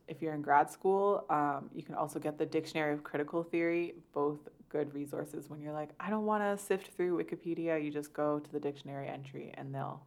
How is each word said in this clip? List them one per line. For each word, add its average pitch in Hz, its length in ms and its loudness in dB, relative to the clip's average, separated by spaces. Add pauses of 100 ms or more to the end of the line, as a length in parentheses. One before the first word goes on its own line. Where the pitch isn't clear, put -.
if 156 140 -6
you're 156 120 0
in 151 60 -2
grad 147 300 6
school, 196 580 4
um, 143 460 2
you 131 80 -8
can - 120 -10
also 156 240 -2
get 147 200 -2
the 156 80 2
Dictionary 156 480 0
of 147 100 -4
Critical 151 380 0
Theory, 170 540 0 (180)
both 147 340 0 (220)
good 135 240 -2
resources 151 560 -6
when 147 100 -10
you're 151 140 -6
like, 151 160 -4 (100)
"I - 100 -4
don't 214 140 0
wanna 208 320 2
sift 190 300 0 (100)
through 175 260 2
Wikipedia." 165 600 0
You 147 80 -2
just 147 240 -4
go 147 240 2
to 147 140 -8
the 147 80 -2
dictionary 139 480 -4
entry 139 460 -10
and 139 200 -8
they'll 135 320 -4